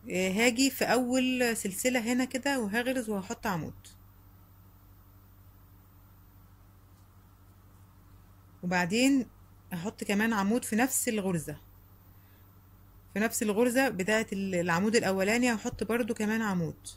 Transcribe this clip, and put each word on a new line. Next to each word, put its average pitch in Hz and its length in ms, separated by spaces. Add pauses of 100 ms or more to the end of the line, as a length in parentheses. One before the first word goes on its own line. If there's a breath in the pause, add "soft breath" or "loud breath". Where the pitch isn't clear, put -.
آه، 185 220
هاجي 247 380
في - 160
اول 247 720
سلسلة 247 420 (140)
هنا 247 120
كده 262 340
وهغرز 233 500
وهحط 208 380
عمود، 165 260 (4000)
وبعدين 208 640 (460)
هحط 180 320
كمان 214 300
عمود 214 320
في 220 100
نفس 247 340
الغرزة، 180 480 (1600 soft breath)
في 196 60
نفس 233 240
الغرزة 240 460
بتاعة 214 440
ال-، 196 220
العمود 180 400
الاولاني 220 580
هحط 226 300
برضو 226 300
كمان 220 280
عمود 180 560